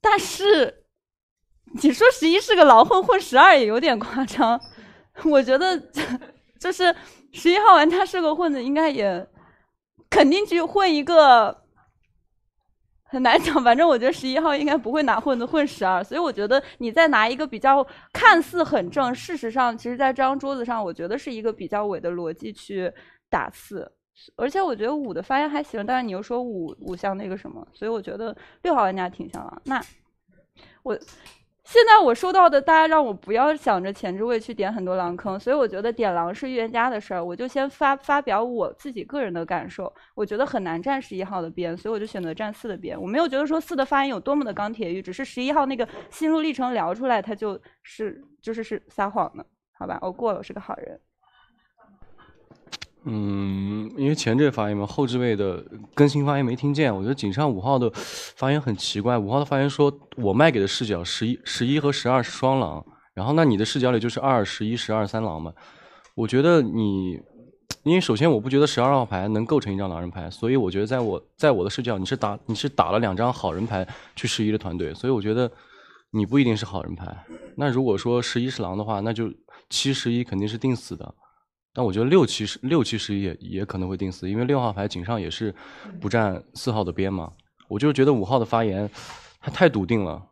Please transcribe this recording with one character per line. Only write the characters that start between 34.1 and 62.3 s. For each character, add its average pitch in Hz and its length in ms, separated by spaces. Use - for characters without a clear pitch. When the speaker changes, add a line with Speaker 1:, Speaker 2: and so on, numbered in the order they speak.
Speaker 1:
置 196 80
位 233 160
去 220 140
点 190 180
很 220 140
多 180 120
狼 175 200
坑， 190 240
所 240 100
以 277 60
我 269 100
觉 185 140
得 226 100
点 226 240
狼 175 200
是 262 160
预 262 40
言 226 160
家 240 200
的 214 100
事 202 140
儿， 170 100
我 175 100
就 240 140
先 277 220
发-， 277 260
发 285 240
表 226 240
我 233 300
自 - 180
己 208 120
个 277 180
人 202 100
的 165 140
感 175 240
受， 185 200
我 214 120
觉 208 100
得 247 80
很 269 180
难 170 200
站 269 180
十 214 160
一 185 80
号 190 160
的 165 80
边， 170 260
所 180 160
以 - 0
我 226 80
就 202 60
选 208 180
择 160 120
站 214 180
四 226 160
的 190 80
边。 175 240
我 185 60
没 208 100
有 330 100
觉 262 120
得 294 80
说 311 120
四 339 160
的 269 120
发 277 160
言 277 80
有 214 100
多 277 140
么 294 100
的 214 80
钢 208 180
铁 220 220
玉， 185 80
只 185 140
是 269 100
十 - 180
一 262 80
号 294 140
那 269 100
个 233 140
心 311 200
路 320 100
历 311 120
程 254 220
聊 180 200
出 240 120
来， 233 160
他 214 120
就 202 240
是， - 400
就 226 100
是， 226 100
是 214 260
撒 202 200
谎 202 260
的， - 120
好 - 80
吧， 180 160
我 185 100
过 226 200
了， 185 60
我 - 40
是 196 100
个 202 80
好 - 160
人。 - 240
Speaker 2:
嗯， 101 920
因 139 140
为 156 40
前 117 220
置 143 140
发 107 180
言 104 80
嘛， 101 100
后 139 200
置 120 100
位 123 180
的 98 300
更 147 120
新 143 200
发 143 100
言 139 80
没 120 100
听 143 180
见。 139 220
我 95 60
觉 98 80
得 135 60
井 107 180
上 147 180
五 101 80
号 127 200
的 120 160
发 - 560
言 147 100
很 123 160
奇 - 240
怪， 120 160
五 101 140
号 127 80
的 143 60
发 139 140
言 139 120
说， 143 200
“我 101 160
卖 151 160
给 117 100
的 98 60
视 - 180
角 95 180
十 - 240
一， 82 160
十 - 220
一 143 160
和 143 100
十 123 200
二 127 120
是 - 80